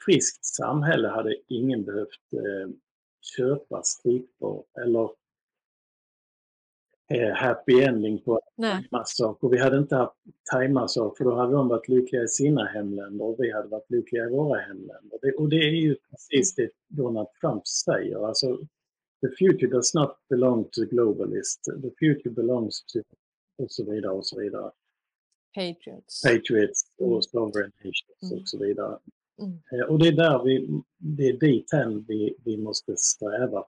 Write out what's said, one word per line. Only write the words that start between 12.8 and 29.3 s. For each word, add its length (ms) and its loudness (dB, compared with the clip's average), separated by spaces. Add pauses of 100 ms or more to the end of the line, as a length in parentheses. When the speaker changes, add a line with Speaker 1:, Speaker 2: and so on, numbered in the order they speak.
Speaker 1:
och 140 -4
vi 140 0
hade 160 -6
varit 220 -10
lyckliga 340 -2
i 60 -4
våra 300 0
hemländer. 640 -14
Det, 100 2
och 160 -2
det 80 2
är 180 2
ju 220 2 (140)
precis 480 0
Speaker 2:
Mm. 120 0 (180)
Speaker 1:
det 140 -14
Donald 260 -4 (120)
Trump 280 -4
säger. 580 -2
Alltså, 300 -2 (680)
"The 60 2 (100)
future 320 4
does 240 0
not 220 0 (120)
belong 360 2
to 160 -6 (100)
globalists. 720 0 (180)
The 160 -8
future 320 2
belongs 540 -2
to", 140 -8 (640)
och 100 -8
så 180 -8
vidare 220 -4
och 140 -6
så 140 -10
vidare. 300 -8 (840)
Speaker 2:
Patriots. 680 -10
Speaker 1:
Patriots 600 4 (160)
och 80 -2
Speaker 2:
Mm. 160 2
Speaker 1:
sovereign 500 -2 (120)
nations 480 -10
Speaker 2:
Mm. 100 -8
Speaker 1:
och 60 -16
så 100 -8
vidare. 400 -4 (440)